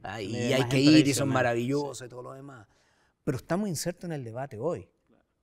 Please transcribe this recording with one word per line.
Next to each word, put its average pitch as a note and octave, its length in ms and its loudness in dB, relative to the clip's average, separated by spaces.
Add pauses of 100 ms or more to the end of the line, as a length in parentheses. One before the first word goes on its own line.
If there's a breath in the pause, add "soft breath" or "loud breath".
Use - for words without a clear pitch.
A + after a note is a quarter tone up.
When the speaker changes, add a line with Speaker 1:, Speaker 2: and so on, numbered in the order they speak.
Speaker 1:
¿ah? F#2+ 120 -10
Speaker 2:
Una A2+ 60 -8
Speaker 1:
Y G#2 140 -6
Speaker 2:
idea B2 220 0
Speaker 1:
hay C3 60 4
Speaker 2:
más A#2 60 -4
Speaker 1:
que C3 100 2
ir C#3+ 100 6
y - 20 10
son - 20 10
Speaker 2:
tradicional. C#3 400 6
Speaker 1:
maravillosas B2+ 680 0
Speaker 2:
Sí. B2+ 60 -14
Speaker 1:
y A#2+ 40 -16
todo B2 140 -16
lo C3 100 -14
demás. C3+ 340 -18 (560)
Pero C3+ 140 -2
estamos G3+ 320 -4
insertos F3 360 -6
en F3 60 -6
el C#3+ 120 -6
debate A#2 360 -10
hoy, C3 300 -4 (540)